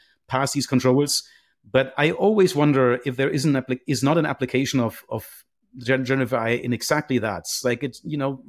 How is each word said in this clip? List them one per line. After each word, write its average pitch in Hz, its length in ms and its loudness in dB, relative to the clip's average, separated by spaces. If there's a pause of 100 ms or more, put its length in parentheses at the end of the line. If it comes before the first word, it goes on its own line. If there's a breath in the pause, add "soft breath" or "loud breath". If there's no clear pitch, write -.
(280 soft breath)
pass 135 240 -2
these 139 140 -2
controls. 131 560 2 (460 soft breath)
But 131 280 0
I 151 140 2
always 196 460 2
wonder 135 480 4
if 127 120 -4
there 135 140 0
is 143 140 -2
an 147 80 4
appli-, 127 340 -2
is 127 160 -2
not 147 160 2
an 156 80 0
application 131 540 -2
of, 113 280 -4
of - 360 -10 (340)
gen-, 131 260 -2
generative 127 280 0
A 123 60 0
I 113 120 -2
in 123 220 -2
exactly 139 460 -2
that. 101 280 -4 (160)
Like, 120 220 -2
it's, 127 200 -10
you 147 120 -6
know, 139 320 -4